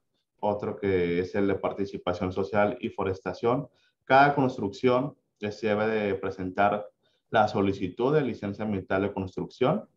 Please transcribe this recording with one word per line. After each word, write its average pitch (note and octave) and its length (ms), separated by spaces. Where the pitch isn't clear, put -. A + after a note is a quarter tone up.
otro G#2 380
que F2 420
es F#2 160
el G2+ 140
de F#2+ 80
Participación F#2+ 760
Social G2+ 480
y G#2+ 100
Forestación. G2 800
Cada C#3 300
construcción B2+ 840
les G#2 200
debe G#2+ 260
de G#2+ 280
presentar F#2+ 720
la A2 180
solicitud G2+ 680
de D3+ 80
licencia G#2 420
ambiental G2 380
de G2+ 100
construcción, G2 760